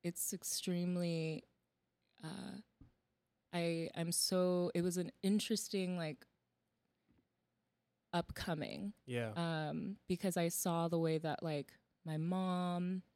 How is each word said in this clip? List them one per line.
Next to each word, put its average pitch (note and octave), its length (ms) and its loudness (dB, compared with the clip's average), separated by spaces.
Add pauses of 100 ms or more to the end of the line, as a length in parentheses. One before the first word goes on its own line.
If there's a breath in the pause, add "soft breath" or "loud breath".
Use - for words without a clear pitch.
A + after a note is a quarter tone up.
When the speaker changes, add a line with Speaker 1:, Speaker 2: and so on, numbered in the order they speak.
Speaker 1:
It's - 280 -4
extremely, F3 1120 0 (800)
uh, F#3+ 340 -8 (920)
I, E3+ 420 0
I'm E3+ 180 0
so, F3+ 640 4
it E3+ 80 4
was F3+ 140 2
an F3 160 -2 (100)
interesting, G3 760 2
like, D#3 300 -4 (1900)
upcoming. E3+ 840 -4 (120)
Speaker 2:
Yeah. A#2+ 300 -2
Speaker 1:
Um, D#3+ 600 -2 (120)
because F3+ 280 0
I E3+ 120 4
saw E3+ 400 2
the E3 100 2
way D#3+ 200 4
that, D#3 240 -2
like, D3+ 300 -2 (320)
my D#3 120 -2
mom, F3+ 840 0 (140)